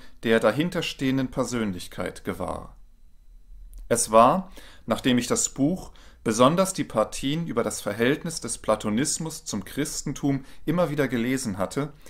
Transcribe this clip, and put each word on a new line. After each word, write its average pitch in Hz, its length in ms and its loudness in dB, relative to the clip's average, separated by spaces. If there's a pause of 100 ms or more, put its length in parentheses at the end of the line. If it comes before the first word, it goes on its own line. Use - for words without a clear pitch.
(240)
der 113 160 6
dahinterstehenden 135 880 0
Persönlichkeit 107 960 -4
gewahr. 85 520 -6 (1120)
Es 117 220 2
war, 127 420 8 (360)
nachdem 123 320 2
ich 120 80 0
das - 220 0
Buch, 151 420 0 (300)
besonders 147 520 4
die 180 100 -4
Partien 143 640 -2
über 113 160 0
das 101 160 -4
Verhältnis 123 640 -2
des - 160 -6
Platonismus 120 880 -2
zum 101 180 -6
Christentum 139 800 -2 (220)
immer 165 240 2
wieder 143 180 0
gelesen 117 500 -2
hatte, 139 360 -4 (160)